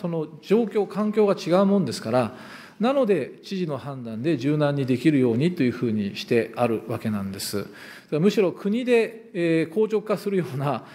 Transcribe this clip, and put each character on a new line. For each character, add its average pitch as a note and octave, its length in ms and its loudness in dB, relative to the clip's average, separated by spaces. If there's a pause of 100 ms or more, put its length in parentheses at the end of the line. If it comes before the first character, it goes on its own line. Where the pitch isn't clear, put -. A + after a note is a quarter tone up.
そ F3 80 -4
の D#3+ 180 -4 (160)
状 A3+ 220 2
況、 G#3 220 0
環 G#3+ 260 -2
境 G#3+ 140 4
が C#3+ 80 4
違 - 160 -4 (120)
う G3+ 40 4
も G3 120 4
ん F3+ 60 2
で A#2 80 -2
す - 100 -10
か A2+ 80 -6
ら、 A#2 240 2 (460)
な A#3+ 120 2
の C4+ 140 2
で、 E3+ 380 0
知 G3 140 -6
事 F3+ 100 -2
の C#3 100 -4
判 C3 240 -10
断 A2+ 200 -8
で D#3+ 140 2
柔 C#3+ 200 0
軟 D3 180 2
に C#3 120 -2
で B2 120 2
き D#3+ 120 2
る C#3+ 100 4
よ B2 140 4
う - 20 2
に E3+ 180 2
と D3 80 0
い B2 60 4
う - 20 2
ふ A#2+ 160 -2
う A2+ 60 0
に G2+ 240 -2
し - 80 -8
て A2+ 320 2
あ A#2+ 100 2
る A2 220 -2
わ A2+ 100 -4
け A2+ 120 -4
な G#2 120 -2
ん G2 80 -6
で G2 80 -8
す。 G2 280 -6 (440)
む D#3+ 200 2
し A3 100 2
ろ F3+ 120 2
国 A3+ 320 -4
で、 A#3 500 0
え E3 360 0
ー、 - 40 -16
硬 A3 120 2
直 G#3 160 -2
化 G#3 160 -2
す - 120 -8
る G3 80 0
よ E3 60 0 (100)
う - 20 -6
な C#3 280 -2 (100)